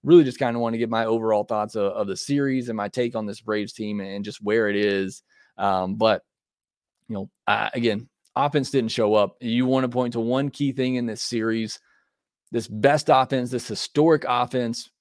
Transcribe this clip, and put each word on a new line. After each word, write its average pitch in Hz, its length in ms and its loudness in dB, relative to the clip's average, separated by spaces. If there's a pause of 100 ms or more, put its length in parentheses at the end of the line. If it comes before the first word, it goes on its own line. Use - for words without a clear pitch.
really 165 200 10
just 127 140 -2
kinda 120 220 -2
wanna 117 180 -2
give 113 120 -2
my 113 160 0
overall 110 380 2
thoughts 107 320 -4
of, 101 180 0
of 101 140 -2
the 95 80 -4
series 135 540 -2
and 110 80 -4
my 104 100 -4
take 120 280 -2
on 110 100 -4
this 101 160 -8
Braves 107 320 -4
team 107 260 -6
and 98 240 -8
just 104 180 -12
where 107 280 2
it 104 80 0
is. 98 460 0 (340)
Um, 95 380 0
but, 110 280 2 (880)
you 110 60 -8
know, 98 140 -8 (180)
I, 107 260 0
again, 117 340 -2 (280)
offense 143 340 0
didn't 117 220 0
show 107 240 2
up. 101 240 2
You 123 260 0
wanna 131 240 2
point 123 240 -2
to 120 60 -2
one 127 300 0
key 139 240 -4
thing 127 220 -2
in 120 120 -2
this 107 160 -8
series, 113 560 -4 (720)
this 113 160 -4
best 139 440 2
offense, 127 380 2
this 120 180 -6
historic 147 600 2
offense 120 720 -2